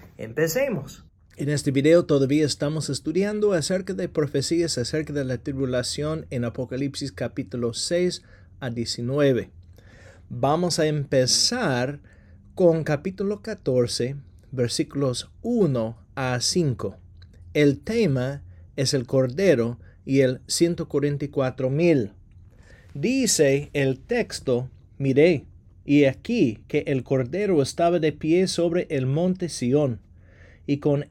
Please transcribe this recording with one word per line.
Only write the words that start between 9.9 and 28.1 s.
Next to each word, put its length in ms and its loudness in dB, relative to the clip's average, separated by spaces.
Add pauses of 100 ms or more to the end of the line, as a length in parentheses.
Vamos 500 0
a 100 2
empezar 1120 0 (520)
con 300 4
capítulo 580 -4
catorce, 760 -2 (340)
versículos 800 -4 (100)
uno 640 0 (100)
a 260 -2
cinco. 560 -2 (560)
El 260 4
tema 640 -2 (320)
es 180 -2
el 140 -2
Cordero 720 2 (240)
y 160 2
el 280 2
ciento 420 0
cuarenta 340 -2
y 60 -8
cuatro 400 -2
mil. 420 2 (840)
Dice 800 2
el 300 0
texto: 680 -2 (280)
"Miré, 480 4 (400)
y 180 6
aquí 640 0
que 200 -2
el 160 -2
Cordero 580 0
estaba 380 0
de 120 0